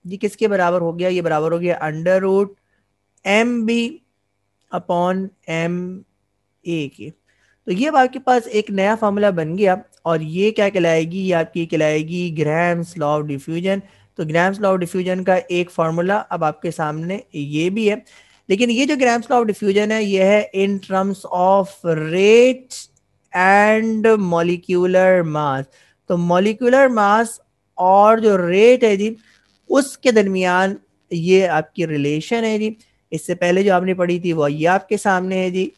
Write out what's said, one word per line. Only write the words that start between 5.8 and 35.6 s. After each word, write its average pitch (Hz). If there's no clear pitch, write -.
के। 139
तो -
ये 220
अब 311
आपके 254
पास 247
एक 214
नया 196
फॉर्मूला 208
बन 165
गया, 196
और 165
ये 180
क्या 208
कहलाएगी, 170
ये 185
आपकी 165
कहलाएगी 156
Graham's 170
law 151
of 151
diffusion। 170
तो 170
Graham's 180
law 196
of 180
diffusion 185
का 185
एक 175
फॉर्मूला 175
अब 175
आपके 156
सामने 165
ये 151
भी 214
है, 214
लेकिन 226
ये 247
जो 294
Graham's 240
law 247
of 220
diffusion 208
है, 220
ये 196
है 208
in 196
terms 190
of 190
rate 233
and 214
molecular 180
mass। 143
तो 180
मॉलिक्यूलर 214
मास 220
और 202
जो 214
रेट 208
है 208
जी, 220
उसके 269
दरमियान 190
ये 180
आपकी 160
रिलेशन 156
है 220
जी। 220
इससे 170
पहले 180
जो 202
आपने 185
पढ़ी 175
थी 175
वो 151
ये 151
आपके 196
सामने 185
है 185
जी, 185